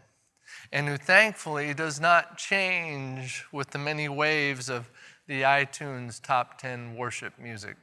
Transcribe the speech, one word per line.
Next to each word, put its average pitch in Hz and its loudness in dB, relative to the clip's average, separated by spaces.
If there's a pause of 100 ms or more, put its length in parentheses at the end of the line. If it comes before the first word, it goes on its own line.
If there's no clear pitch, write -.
(720)
and 143 0
who 143 -2
thankfully 160 4
does 147 -4
not 165 4
change 147 -2
with 139 -4
the 143 -6
many 151 -2
waves 143 2
of 120 -4 (380)
the 135 -2
iTunes 135 0
top 127 0
ten 120 -10
worship 120 -6
music 107 -12